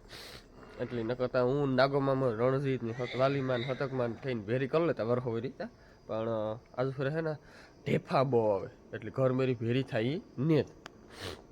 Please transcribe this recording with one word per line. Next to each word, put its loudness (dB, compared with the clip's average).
એટલે -4
નકર -2
તા 2
હું 2
નાગો 4
મામો, 2
રણજીત 2
ને -4
હત-, -4
વાલીમાન, 2
હતકમાન -2
થઈને -4
ભેરી 0
કરી 2
લેતા 0
વરહો 0
એવી -2
રીતે. -8
પણ, -2
અ, -2
આજ 0
ફરે -4
છે -4
ને -2
ઢેફા 2
બહુ 4
આવે 0
એટલે -8
ઘર 2
મેરી 2
ભેરી 0
થાય -2
ઈ 0
ને 4